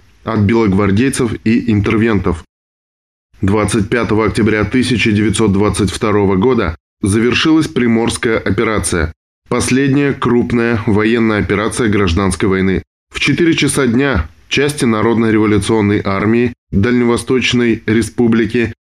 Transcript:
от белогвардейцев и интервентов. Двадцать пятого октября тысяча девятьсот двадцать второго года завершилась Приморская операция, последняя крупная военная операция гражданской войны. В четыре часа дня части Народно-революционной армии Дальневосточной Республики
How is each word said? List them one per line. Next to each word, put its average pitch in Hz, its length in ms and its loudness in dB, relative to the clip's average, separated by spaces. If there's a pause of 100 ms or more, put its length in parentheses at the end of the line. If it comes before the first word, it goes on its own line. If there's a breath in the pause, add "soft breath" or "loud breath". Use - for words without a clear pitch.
(240)
от 113 180 -2
белогвардейцев 104 920 2 (120)
и 113 260 0
интервентов. 104 720 0 (1000)
Двадцать 101 480 0
пятого 110 360 0
октября 107 400 0
тысяча 123 460 0
девятьсот 107 400 0
двадцать 98 380 0
второго 101 460 0
года 101 400 0 (260)
завершилась 120 680 0
Приморская 117 680 -2
операция, 98 760 -2 (360)
последняя 135 640 0
крупная 120 720 0
военная 110 540 2
операция 104 480 -2
гражданской 98 640 0
войны. 95 340 0 (260)
В - 100 -10
четыре 160 360 0
часа 143 320 0
дня 120 420 0 (180)
части 143 380 -2
Народно-революционной 107 1160 2
армии 110 500 0 (180)
Дальневосточной 120 1160 0
Республики 113 840 0 (120)